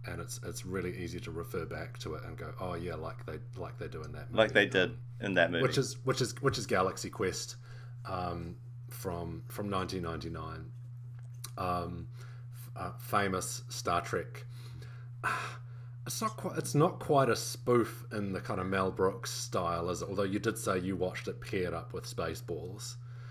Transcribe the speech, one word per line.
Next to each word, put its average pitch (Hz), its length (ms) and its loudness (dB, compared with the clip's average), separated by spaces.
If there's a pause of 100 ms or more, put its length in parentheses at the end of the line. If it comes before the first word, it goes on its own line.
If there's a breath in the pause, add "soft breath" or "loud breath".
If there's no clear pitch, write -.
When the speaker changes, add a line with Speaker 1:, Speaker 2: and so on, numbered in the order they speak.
Speaker 1:
and 87 140 -6
it's, - 240 -6
it's 90 200 -6
really 90 320 0
easy 87 240 -4
to 82 120 -8
refer 82 340 -2
back - 340 -6
to 78 140 -4
it 78 100 -6
and 82 120 -8
go, 80 240 -8
"Oh 90 140 -2
yeah, 85 200 -2
like 78 320 -6
they, 78 120 -6 (180)
like 87 220 -6
they 80 100 -6
do - 140 -6
in - 100 -8
that - 180 -8
movie." 104 80 2
Speaker 2:
Like 110 140 8
they 104 140 10
did 92 260 6 (280)
in 101 140 0
that 85 160 10
movie. 85 120 4
Speaker 1:
Which 131 140 6
is, 123 280 0
which 131 160 2
is, 113 200 0
which 139 160 4
is 107 100 -2
Galaxy 95 440 2
Quest, - 460 0 (500 soft breath)
um, 87 480 -2 (360)
from, 85 580 -4
from 104 200 -2
nineteen 92 340 0
ninety-nine. 80 640 -4 (920)
Um, 87 480 0 (480 loud breath)
f-, - 220 -12
uh, - 140 -4 (100)
famous 98 680 2
Star 87 340 2
Trek. - 420 -2 (800 loud breath)
<sighs> - 20 2 (800 loud breath)
It's - 160 -2
not 220 140 0
quite, 175 220 -2
it's - 160 -2
not 165 240 8
quite 135 300 8
a 110 80 6
spoof - 760 4
in 101 220 0
the 92 80 0
kind 104 180 -2
of 92 80 0
Mel 95 240 4
Brooks - 400 2
style, 85 600 0
is 85 120 0
it? 85 60 -4
Although 98 160 2
you 98 160 2
did 110 180 2
say 95 200 2
you 92 180 0
watched 90 320 0
it - 120 -6
paired 90 340 0
up 82 180 -6
with - 120 -4
Spaceballs. 82 920 -4 (340 loud breath)